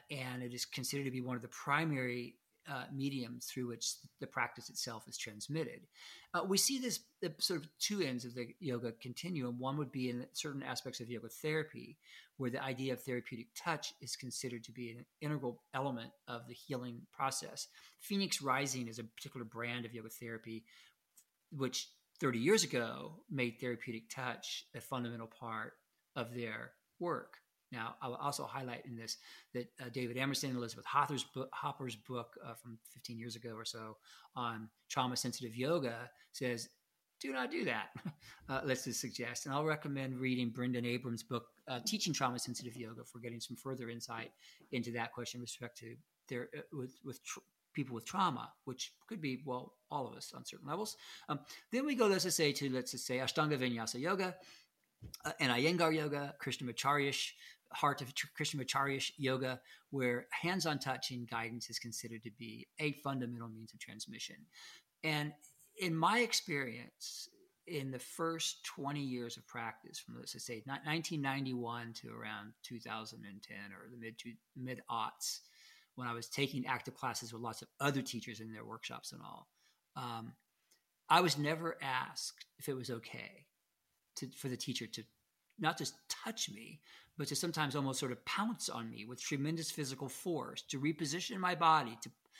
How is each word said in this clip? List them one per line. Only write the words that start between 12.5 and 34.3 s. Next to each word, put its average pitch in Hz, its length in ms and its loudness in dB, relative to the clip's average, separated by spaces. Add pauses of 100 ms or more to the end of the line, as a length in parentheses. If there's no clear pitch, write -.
the 131 120 0
idea 131 300 2
of 120 80 -4
therapeutic 120 540 -4
touch - 460 0
is 131 140 -4
considered 120 480 -4
to - 80 -14
be 120 200 -6
an 120 140 -12 (160)
integral 139 400 0 (120)
element 131 380 0 (160)
of 123 200 -6
the 123 60 -12
healing 123 480 -4 (100)
process. - 560 -2 (320)
Phoenix 196 420 2
Rising 131 460 4
is 113 120 -6
a 117 40 -6
particular 120 420 -8
brand 117 400 -4
of 113 80 -8
yoga 113 160 -10
therapy, 113 540 -8 (880)
which 135 380 0 (300)
thirty 127 200 4
years 190 240 8
ago 127 500 0 (180)
made 123 280 2
therapeutic 117 500 -4
touch - 560 -4 (100)
a 117 60 -8
fundamental 117 460 -2
part 113 460 -4 (420)
of 120 200 -2
their 117 380 -4 (260)
work. 170 380 -2 (340)
Now, 117 300 -4
I'll 123 140 -2
also 143 300 -2
highlight 123 400 -6
in 123 100 -8
this 113 220 -6 (360)
that, 123 260 -2
uh, 123 140 -8
David 123 240 0
Emerson 135 320 2
and 127 80 0
Elizabeth 117 280 -4
Hopper's 139 380 4
bo-, - 300 -4
Hopper's 135 420 -4
book, 117 480 -6
uh, 117 120 -8
from 113 240 -14 (120)
fifteen 117 280 -10
years 113 160 -6
ago 117 200 -8
or 110 100 -8
so 110 320 -6 (380)